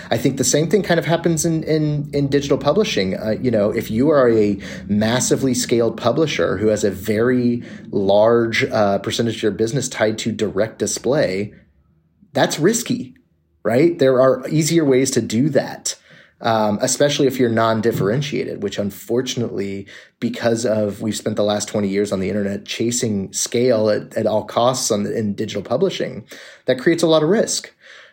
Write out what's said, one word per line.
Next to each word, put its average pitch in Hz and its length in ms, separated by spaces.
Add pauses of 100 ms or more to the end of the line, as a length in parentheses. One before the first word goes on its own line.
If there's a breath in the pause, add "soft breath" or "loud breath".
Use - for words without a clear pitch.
(100)
I - 60
think 135 200
the 131 80
same 147 260
thing 196 140
kind 165 160
of 156 40
happens 165 400
in, 160 200
in, 151 500
in 143 140
digital 139 280
publishing. 143 600
Uh, 110 260
you 123 80
know, 107 200
if 110 200
you 123 200
are 135 200
a 104 280 (280 loud breath)
massively 117 680
scaled 117 420
publisher 120 600
who 107 120
has 107 160
a 101 60
very 120 720 (260 loud breath)
large, 110 720
uh, 101 380
percentage 113 360
of - 60
your 107 100
business 113 360
tied 110 300
to 117 120
direct 104 480
display, 104 760 (800 loud breath)
that's - 280
risky, 170 560 (480)
right? 131 340
There 131 220
are 131 280
easier 156 360
ways 135 260
to 123 100
do 117 280
that. - 480 (440 soft breath)
Um, 107 420
especially 143 440
if - 120
you're 123 100
non-differentiated, 113 1120
which 101 160
unfortunately, 101 1080 (340 loud breath)
because 117 460
of 107 340
we've 107 160
spent 110 200
the 104 80
last 104 240
twenty 104 200
years 101 240
on 95 80
the 92 80
internet 98 380
chasing 113 640
scale 117 560
at, 104 260
at 110 120
all 107 180
costs 123 460
on, 101 160
in 104 280
digital 101 280
publishing, 127 640 (400 loud breath)
that 127 120
creates 165 240
a 175 40
lot 156 160
of 151 80
risk. - 420 (400 loud breath)